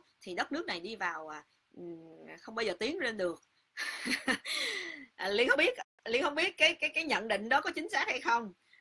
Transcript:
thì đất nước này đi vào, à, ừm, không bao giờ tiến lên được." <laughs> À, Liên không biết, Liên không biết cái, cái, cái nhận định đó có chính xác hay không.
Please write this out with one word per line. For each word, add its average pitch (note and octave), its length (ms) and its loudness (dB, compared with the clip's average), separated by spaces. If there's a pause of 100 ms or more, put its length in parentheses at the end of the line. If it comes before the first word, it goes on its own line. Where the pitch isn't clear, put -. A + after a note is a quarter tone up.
(200)
thì F3+ 140 -10
đất C4+ 180 -2
nước C#4 140 -2
này F3+ 140 -4
đi G#3 160 -8
vào, E3 320 -4
à, D3+ 160 -12 (320)
ừm, E3+ 220 -12 (420)
không A3 140 -12
bao A#3 100 0
giờ F#3 160 0
tiến C#4+ 180 -2
lên A#3 180 -2
được." F3 260 -2 (320)
<laughs> - 680 -2 (760)
À, F#3 120 -4
Liên A3+ 200 4
không D4 100 6
biết, G#4 160 6 (300)
Liên A#3 180 2
không D4 120 0
biết F4 220 2
cái, E4 180 6
cái, D4+ 200 -2
cái E4 100 0
nhận A3+ 240 2
định G#3 200 0
đó C4+ 120 6
có F#4 140 -4
chính D#4+ 160 -4
xác D4 180 2
hay C4 120 -2
không. A#3 320 2 (280)